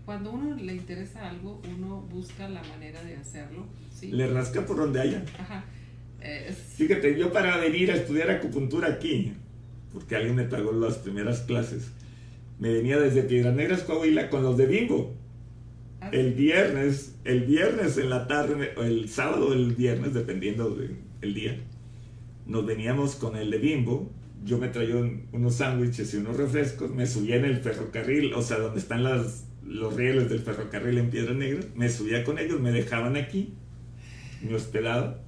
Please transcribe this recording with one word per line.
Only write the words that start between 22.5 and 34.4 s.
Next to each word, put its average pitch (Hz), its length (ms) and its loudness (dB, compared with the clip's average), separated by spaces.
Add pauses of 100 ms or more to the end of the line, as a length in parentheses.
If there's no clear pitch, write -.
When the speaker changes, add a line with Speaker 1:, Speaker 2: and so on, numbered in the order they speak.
Speaker 2:
veníamos 120 480 0
con 110 220 -4
el 107 140 -2
de 110 80 2
Bimbo, 135 520 2 (340)
yo 120 140 2
me 123 100 0
traía 120 280 0
un, 120 360 0
unos 120 240 2
sándwiches 123 560 0
y 104 60 -2
unos 117 180 -2
refrescos, 143 540 0
me 123 160 0
subía 113 300 2
en 139 100 6
el 131 120 4
ferrocarril, 113 760 0
o 120 80 2
sea, 117 160 0
donde 110 220 0
están 120 220 0
las, 127 420 0 (200)
los 107 300 -4
rieles 123 340 4
del 113 120 0
ferrocarril 110 580 -2
en 117 120 4
Piedras 120 260 0
Negras, 139 380 -2
me 120 140 2
subía 113 360 0
con 151 140 0
ellos, 160 220 0
me 120 100 2
dejaban 120 460 0
aquí, 190 380 -2 (880)